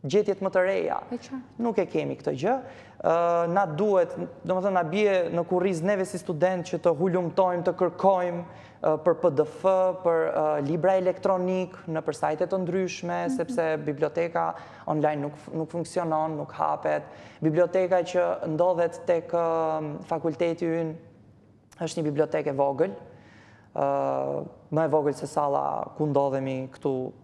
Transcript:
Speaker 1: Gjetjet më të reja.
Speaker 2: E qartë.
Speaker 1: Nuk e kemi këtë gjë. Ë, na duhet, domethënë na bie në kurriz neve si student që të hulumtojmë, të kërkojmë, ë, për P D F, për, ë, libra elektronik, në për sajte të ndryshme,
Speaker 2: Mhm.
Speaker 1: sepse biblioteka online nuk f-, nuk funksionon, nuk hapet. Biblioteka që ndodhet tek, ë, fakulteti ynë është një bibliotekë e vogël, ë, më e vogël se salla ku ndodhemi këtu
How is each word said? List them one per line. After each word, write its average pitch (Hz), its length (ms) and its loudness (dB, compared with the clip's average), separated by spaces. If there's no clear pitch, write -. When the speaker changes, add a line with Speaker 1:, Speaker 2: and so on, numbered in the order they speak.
Speaker 1:
Gjetjet 196 340 2
më 190 120 -2
të 185 100 4
reja. 185 380 0
Speaker 2:
E 247 60 -8
qartë. 262 240 -10
Speaker 1:
Nuk 233 200 0
e 175 80 2
kemi 143 280 -2
këtë 147 220 -4
gjë. 220 220 0
Ë, 170 460 2
na 190 160 2
duhet, 175 480 2
domethënë 185 280 0
na 180 100 2
bie 185 500 2
në 170 140 0
kurriz 180 340 2
neve 190 240 0
si 180 140 -8
student 180 440 0
që 170 140 -6
të 165 180 4
hulumtojmë, 180 680 2
të 175 100 2
kërkojmë, 180 680 2
ë, 156 80 4
për 170 160 6
P 180 120 4
D 143 100 2
F, - 220 -4
për, 165 160 4
ë, 151 380 0
libra 175 260 2
elektronik, 185 800 0
në 160 180 -2
për 151 80 -2
sajte 151 320 0
të 190 160 -2
ndryshme, 175 640 -2
Speaker 2:
Mhm. 175 100 -2
Speaker 1:
sepse 165 480 -2
biblioteka 160 720 -2
online 151 360 0
nuk 143 120 -6
f-, - 220 -18
nuk 160 160 -4
funksionon, 160 640 -2
nuk 147 160 -8
hapet. 151 480 0
Biblioteka 175 600 2
që 175 440 0
ndodhet 170 600 2
tek, 165 240 0
ë, 160 720 -2
fakulteti 165 600 -2
ynë 165 280 0
është 165 180 -4
një 165 60 -2
bibliotekë 151 460 2
e 139 40 -2
vogël, 139 380 2
ë, 139 680 0
më 156 140 2
e - 40 0
vogël 147 260 2
se - 120 -8
salla 143 600 -2
ku 151 80 0
ndodhemi 135 640 0
këtu 131 420 -4